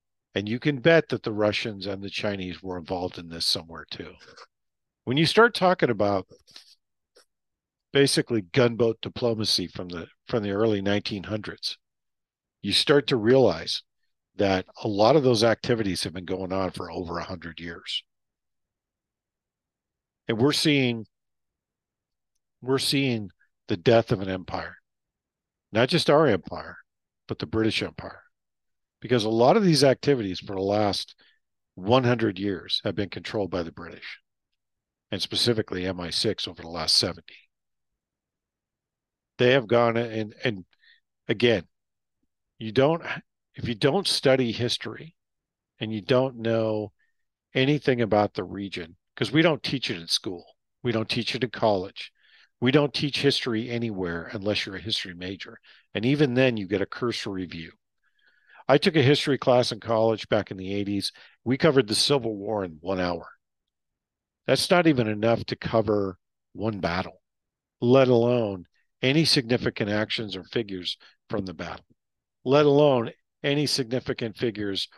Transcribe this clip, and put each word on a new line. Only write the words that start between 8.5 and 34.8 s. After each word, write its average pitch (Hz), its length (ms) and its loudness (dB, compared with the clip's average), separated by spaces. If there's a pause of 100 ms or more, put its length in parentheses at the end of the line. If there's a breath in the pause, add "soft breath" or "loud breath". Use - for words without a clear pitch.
diplomacy 107 640 -4
from 90 220 -12
the, 85 180 -10 (200)
from 117 160 -2
the 101 80 -4
early 104 320 2
nineteen 101 420 -2
hundreds, - 540 -8 (840)
you 98 120 -4
start 143 360 4
to 139 80 0
realize 107 680 2 (540)
that 95 300 0 (180)
a - 20 -2
lot 107 300 4
of 147 60 4
those 120 200 4
activities 110 640 0
have 87 80 -8
been 87 140 -12
going 92 260 -6
on 95 180 -2
for - 200 -12
over 87 280 -6
a 92 60 -8
hundred 85 340 -12
years. - 460 -10 (2250)
And 113 100 0
we're 139 140 4
seeing, 131 540 0 (1500)
we're 131 180 0
seeing 127 520 0 (360)
the 104 120 -2
death 117 340 4
of 95 80 -2
an 95 80 -6
empire, 90 480 -8 (960)
not 117 160 2
just - 220 0
our 160 160 6
empire, - 500 -2 (500)
but - 120 -10
the - 80 -8
British 110 360 0
Empire. - 420 -12 (760)
Because 113 240 0
a 110 60 -2
lot 120 260 6
of 214 80 2
these 151 200 4
activities 123 560 2
for 101 140 -12
the 95 80 -4
last 101 520 0 (600 soft breath)
one 117 300 2
hundred 113 340 0
years 98 460 -6
have 101 100 -4
been 98 160 -6
controlled 95 400 -6
by 90 120 -4
the 82 80 -8
British, - 480 -16 (920)